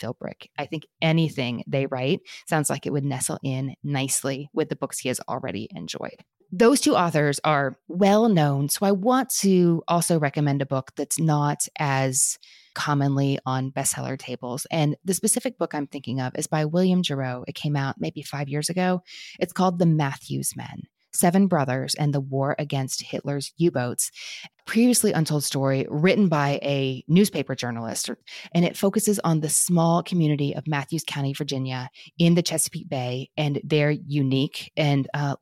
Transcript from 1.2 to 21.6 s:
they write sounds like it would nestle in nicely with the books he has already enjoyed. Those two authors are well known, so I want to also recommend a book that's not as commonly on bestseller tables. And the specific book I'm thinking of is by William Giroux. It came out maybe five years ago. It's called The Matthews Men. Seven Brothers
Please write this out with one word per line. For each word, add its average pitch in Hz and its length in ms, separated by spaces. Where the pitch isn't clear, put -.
they 135 200
write 135 340
sounds 151 220
like 139 160
it 147 60
would 143 120
nestle 135 380
in 131 400
nicely 135 720
with 151 140
the 143 80
books - 240
he - 80
has 127 200
already 110 460
enjoyed. - 480
Those 233 280
two 302 140
authors 151 480
are 143 340
well 214 400
known, 147 400
so - 180
I 196 60
want 254 380
to 175 480
also 170 300
recommend 143 440
a 135 40
book 131 300
that's - 220
not 147 480
as 135 600
commonly 139 680
on 131 280
bestseller 131 440
tables. 127 540
And 151 340
the 185 100
specific - 440
book 165 160
I'm 147 140
thinking 135 320
of 127 160
is 156 100
by 156 180
William 180 380
Giroux. 131 460
It - 80
came 147 180
out 139 240
maybe 160 240
five 143 260
years 147 200
ago. 185 340
It's - 120
called 180 280
The 180 60
Matthews 139 680
Men. 123 280
Seven 190 300
Brothers 139 480